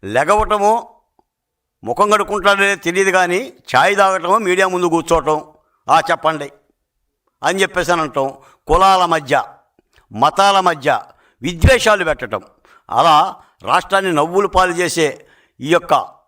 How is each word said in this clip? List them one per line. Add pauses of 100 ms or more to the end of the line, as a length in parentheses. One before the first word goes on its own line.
లెగవటమో, (920)
ముఖం
కడుక్కుంటాడో
లేదో
తెలియదు
కానీ, (220)
ఛాయ్
తాగటమో,
మీడియా
ముందు
కూర్చోవటం, (460)
"ఆ,
చెప్పండి" (920)
అని
చెప్పేసి
అని
అంటాం. (340)
కులాల
మధ్య, (680)
మతాల
మధ్య (400)
విద్వేషాలు
పెట్టడం, (480)
అలా (280)
రాష్ట్రాన్ని
నవ్వులు
పాలు
చేసే (360)
ఈ
యొక్క (100)